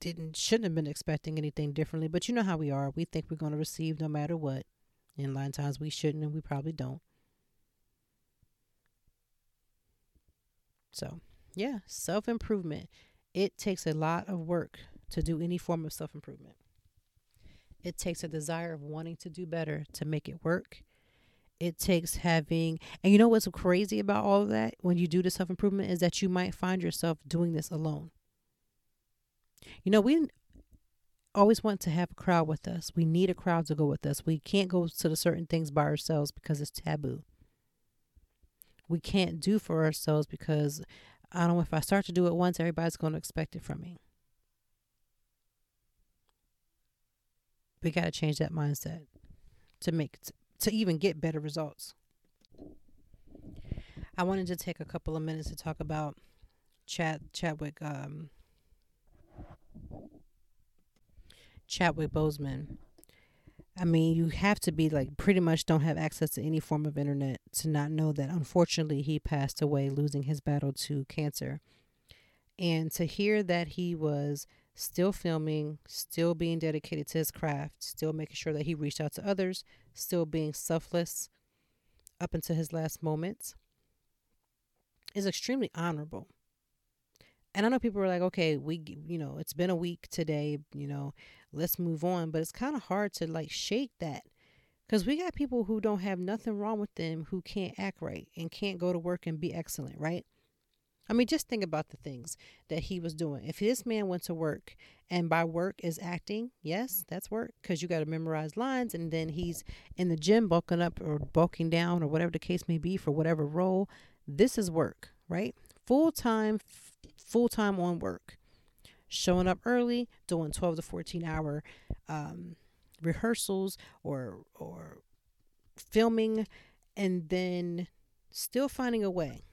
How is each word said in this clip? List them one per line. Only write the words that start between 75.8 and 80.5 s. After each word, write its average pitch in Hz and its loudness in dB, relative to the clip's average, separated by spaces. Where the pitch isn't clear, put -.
still - 0
being 165 0
dedicated 151 -2
to 165 -2
his 156 0
craft, 147 -4
still - -4
making 156 -6
sure 160 -2
that 147 -2
he 165 0
reached 147 -4
out 147 -4
to - -10
others, 190 -2
still 170 0
being 151 -2